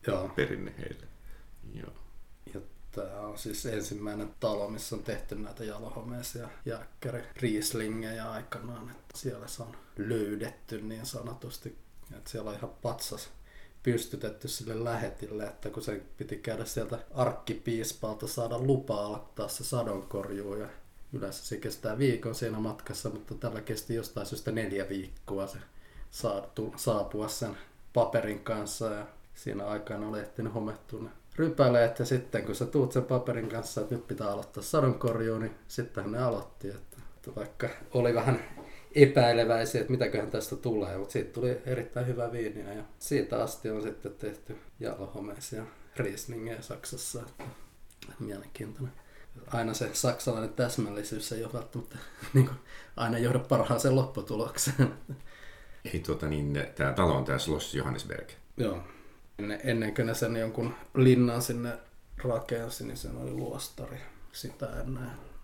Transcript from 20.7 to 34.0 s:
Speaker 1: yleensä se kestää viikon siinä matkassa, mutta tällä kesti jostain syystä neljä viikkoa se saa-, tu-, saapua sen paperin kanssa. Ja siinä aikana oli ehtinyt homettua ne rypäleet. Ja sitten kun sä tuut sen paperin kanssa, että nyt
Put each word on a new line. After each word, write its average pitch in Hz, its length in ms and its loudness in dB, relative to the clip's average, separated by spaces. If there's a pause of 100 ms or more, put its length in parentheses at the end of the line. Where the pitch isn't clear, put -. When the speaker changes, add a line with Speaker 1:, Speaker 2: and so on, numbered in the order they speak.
Speaker 1:
yleensä 101 320 -6
se 113 120 -4
kestää 110 420 -4
viikon 120 360 4
siinä 110 240 -2
matkassa, 107 520 -4
mutta 107 240 -8
tällä 107 260 -4
kesti 107 340 -4
jostain 107 320 -4
syystä 110 260 -4
neljä 98 360 0
viikkoa 95 580 -4
se - 120 -10 (520)
saa-, 101 300 -2 (140)
tu-, 107 220 -2
saapua 107 520 2
sen 107 280 -4 (360)
paperin 107 480 4
kanssa. 107 460 -2
Ja 104 200 -2 (280)
siinä 104 320 -4
aikana 107 420 -2
oli 107 120 -2
ehtinyt 107 340 -4
homettua 107 480 -4
ne 113 80 -8 (260)
rypäleet. 123 640 8
Ja 120 60 2
sitten 123 400 2
kun 107 100 -2
sä 120 120 0
tuut 127 260 4
sen 127 120 4
paperin 120 440 2
kanssa, 113 320 -4
että 104 140 0
nyt 117 120 -4